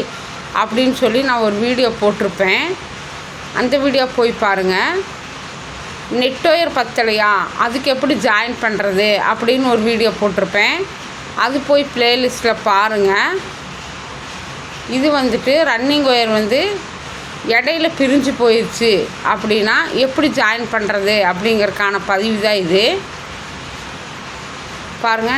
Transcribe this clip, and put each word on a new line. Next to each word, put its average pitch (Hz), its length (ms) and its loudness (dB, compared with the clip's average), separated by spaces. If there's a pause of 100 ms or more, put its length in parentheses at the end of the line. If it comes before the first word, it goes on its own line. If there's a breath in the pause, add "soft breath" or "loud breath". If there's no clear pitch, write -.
(600)
அப்படின்னு 247 400 2
சொல்லி 226 180 2 (100)
நான் 233 180 2
ஒரு 208 180 0
வீடியோ 247 240 2 (120)
போட்டிருப்பேன். 202 640 2 (960)
அந்த 247 240 2
வீடியோ 262 200 2 (120)
போய் 233 140 2 (120)
பாருங்க. 190 340 2 (1400)
நெட் 262 300 0
ஒயர் 320 260 2
பத்தலையா, 226 560 2 (320)
அதுக்கு 254 300 -2
எப்படி 277 200 0 (120)
ஜாயின் 226 360 0
பண்றது 202 460 2 (220)
அப்படின்னு 240 440 2
ஒரு 214 140 2
வீடியோ 226 220 2 (100)
போட்டிருப்பேன். 202 560 2 (680)
அது 269 140 0 (100)
போய் 285 260 4
பிளேலிஸ்ட்ல 240 580 2 (160)
பாருங்க. 202 440 2 (1800)
இது 285 120 2 (100)
வந்துட்டு 254 360 2 (160)
ரன்னிங் 269 420 2
ஒயர் 233 260 4
வந்து 214 220 2 (960)
இடையில 311 300 2 (120)
பிரிஞ்சு 269 320 4 (100)
போயிடுச்சு 226 500 4 (400)
அப்படின்னா 214 460 2 (280)
எப்படி 294 220 0 (140)
ஜாயின் 226 340 2
பண்றது 208 400 0 (160)
அப்படிங்கறதுக்கான 202 800 0
பதிவு 214 340 2
தான் 214 200 2
இது. 185 180 4 (2250)
பாருங்க, 226 340 0